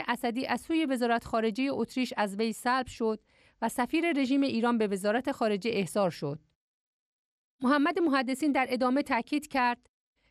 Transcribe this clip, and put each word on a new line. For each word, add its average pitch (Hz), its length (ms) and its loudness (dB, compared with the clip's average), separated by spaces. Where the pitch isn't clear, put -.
اسدی 247 380 -2
از 247 140 -2
سوی 320 260 0
وزارت 233 380 0
خارجه 226 480 0
اتریش 240 440 -2
از 202 200 -2
وی 220 160 -2
سلب 254 340 -2
شد 220 340 -4
و 226 60 0
سفیر 320 440 0
رژیم 277 280 2
ایران 240 380 2
به 220 80 2
وزارت 208 460 0
خارجه 220 420 0
احضار 196 360 0
شد. 151 280 -6
محمد 294 380 4
محدثین 269 540 2
در 262 160 2
ادامه 254 340 2
تاکید 285 460 -2
کرد 247 300 0